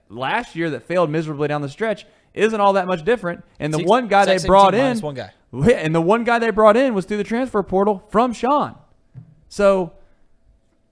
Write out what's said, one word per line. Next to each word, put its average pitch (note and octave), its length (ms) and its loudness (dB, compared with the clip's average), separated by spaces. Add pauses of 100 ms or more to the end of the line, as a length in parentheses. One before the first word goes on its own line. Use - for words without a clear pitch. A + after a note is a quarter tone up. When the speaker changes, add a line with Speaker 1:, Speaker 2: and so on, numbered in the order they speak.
Speaker 1:
last D3 460 -6
year E3 160 -4
that A#2+ 120 -10
failed E3+ 260 -2
miserably D3+ 380 -4
down D3 140 -4
the C#3+ 80 -8
stretch G#3+ 360 -8 (280)
isn't A3 260 -2
all G3+ 140 2
that F#3 140 0
much F3+ 180 -4
different. E3+ 380 -4 (160)
And D#3 140 -4
the D3+ 60 -2
Speaker 2:
Six-, E3+ 100 -2
Speaker 1:
one A#3+ 200 2
guy G3 160 4
they G3 80 2
Speaker 2:
exact F#3 100 0
same F3 60 -4
Speaker 1:
brought F#3+ 220 6
Speaker 2:
team G#3 100 0
Speaker 1:
in, C#4 60 2
Speaker 2:
minus A#3 140 -2
one D3 140 -8
guy. G#2 160 -14 (420)
Speaker 1:
and D#3+ 220 -2
the E3 60 2
one G#3+ 240 2
guy A#3 140 0
they A3+ 120 -2
brought G#3+ 240 6
in B3+ 180 2
was F#3+ 120 -4
through G#3 120 -6
the G3+ 60 -4
transfer A3+ 400 -4
portal G3 460 -2
from A#3 240 0
Sean. B3 420 -2 (760)
So G3 440 0 (1000)